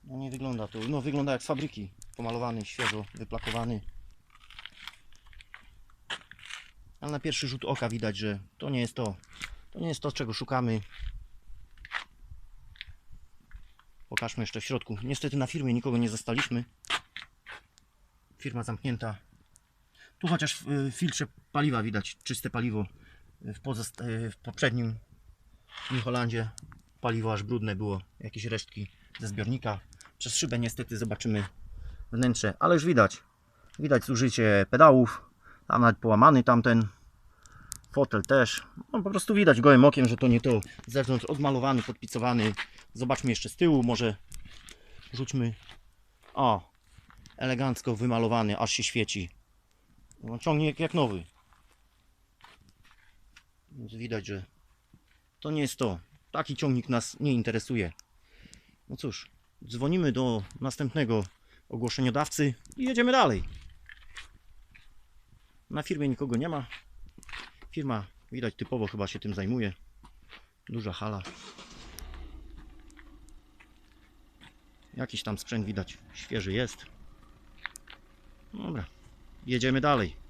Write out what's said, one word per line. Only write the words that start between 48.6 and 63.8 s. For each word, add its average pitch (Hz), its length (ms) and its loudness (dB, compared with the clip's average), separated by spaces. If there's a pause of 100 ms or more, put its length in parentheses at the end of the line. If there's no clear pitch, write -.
się 113 120 -2
świeci. 101 460 -2 (920)
No, 117 160 -10
ciągnik 151 400 0
jak 160 140 -2
nowy. 110 300 0 (2500)
Więc 117 240 -16
widać, 113 300 -6
że 95 200 -8 (920)
to 151 120 -6
nie 156 100 0
jest 135 140 -2
to. 95 240 0 (320)
Taki 147 240 -4
ciągnik 127 340 0
nas 120 300 0
nie 143 140 2
interesuje. 113 580 0 (1000)
No 127 80 -10
cóż, - 320 -8 (380)
dzwonimy 143 440 2
do 117 320 0 (180)
następnego 127 600 0 (460)
ogłoszeniodawcy 127 840 0 (240)
i 262 60 -2
jedziemy 247 280 4
dalej. 151 320 6 (2250)